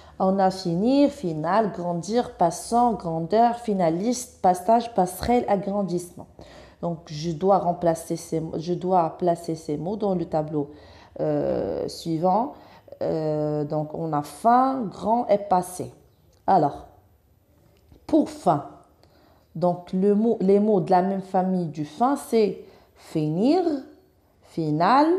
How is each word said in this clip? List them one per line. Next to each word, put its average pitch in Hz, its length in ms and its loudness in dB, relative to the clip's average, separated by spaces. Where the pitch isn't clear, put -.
On 190 180 2
a 190 140 2
finir, 220 580 2
finale, 175 600 -2
grandir, 175 680 -4
passant, 233 560 2
grandeur, 208 640 0
finaliste, 190 840 -2
passage, 208 520 2
passerelle, 208 540 0
agrandissement. 190 800 -4
Donc, 165 260 -6
je 160 240 -6
dois 185 260 4
remplacer 170 580 -2
ces, 160 280 -6
je 170 160 -4
dois 180 440 0
placer 170 380 -2
ces 151 220 -6
mots 175 180 -6
dans 202 180 -2
le 170 120 -2
tableau, 151 440 -4
euh, 143 680 -2
suivant. 180 680 -2
Euh, 151 640 -2
donc, 151 300 -4
on 160 180 -6
a 147 80 0
fin, 254 640 2
grand 214 440 -2
et 202 120 4
passé. 180 520 -2
Alors, 160 400 2
pour 294 240 2
fin, - 400 -2
donc 175 360 -2
le 196 220 2
mot, 220 260 2
les 196 200 4
mots 208 220 2
de 185 100 -2
la 180 100 6
même 190 220 -2
famille 185 440 0
du 147 180 -8
fin, 254 300 -2
c'est 220 480 0
finir, 185 680 0
finale, 180 760 2